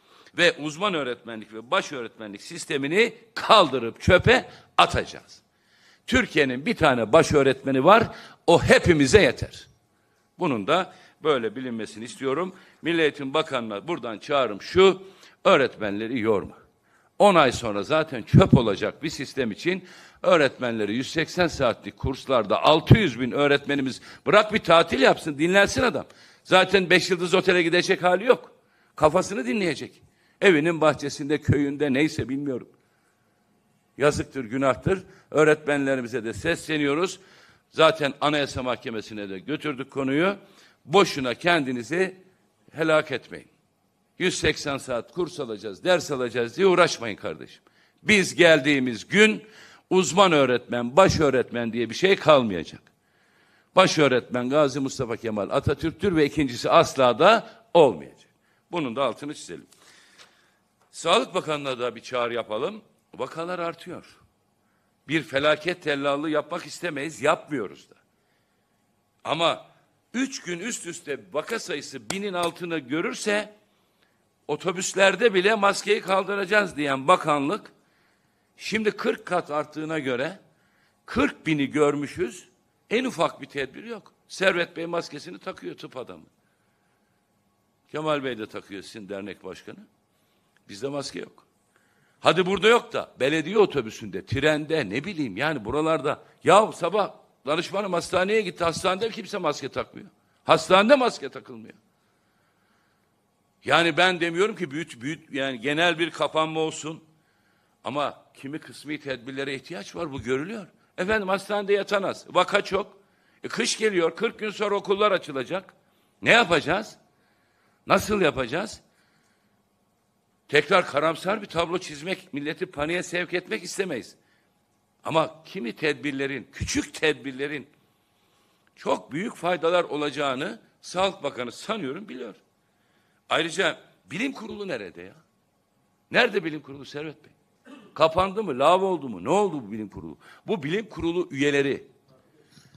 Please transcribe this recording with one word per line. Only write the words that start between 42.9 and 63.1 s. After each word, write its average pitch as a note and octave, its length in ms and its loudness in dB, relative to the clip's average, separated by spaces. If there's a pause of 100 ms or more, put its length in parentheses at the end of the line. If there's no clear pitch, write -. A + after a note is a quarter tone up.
etmeyin. F2+ 400 -12 (680)
Yüz F3 200 -2
seksen D3 380 -2
saat A#2+ 340 -8
kurs E3 280 -6
alacağız, G#2+ 440 -10
ders E3 280 0
alacağız A#2+ 460 -4
diye F#3+ 100 4
uğraşmayın E3 480 2
kardeşim. D#2 480 -12 (400)
Biz F#3+ 320 2
geldiğimiz C#3 720 4
gün G#3 360 4 (460)
uzman F3+ 420 6
öğretmen, B2 680 2
baş F#3+ 220 6
öğretmen A#2+ 540 0
diye A#2 160 -4
bir A2+ 60 -8
şey F#3+ 200 2
kalmayacak. B2 640 2 (960)
Baş F3+ 220 6
öğretmen B2 520 2
Gazi C#3+ 300 2
Mustafa B2 380 -6
Kemal G#2+ 320 -4
Atatürk'tür D#3+ 640 -2
ve D#3 100 4
ikincisi C#3 440 -2
asla C3 500 4
da G3 300 6 (240)
olmayacak. G2 560 4 (420)
Bunun C#3 240 -4
da C3+ 80 -2
altını C#3+ 300 -6
çizelim. - 320 -16 (1300)
Sağlık F#3 440 0
Bakanlığı'na C#3+ 440 -4
da A#2+ 160 -4
bir A#2 60 -16
çağrı A#2+ 320 -4
yapalım. A#2+ 480 -6 (340)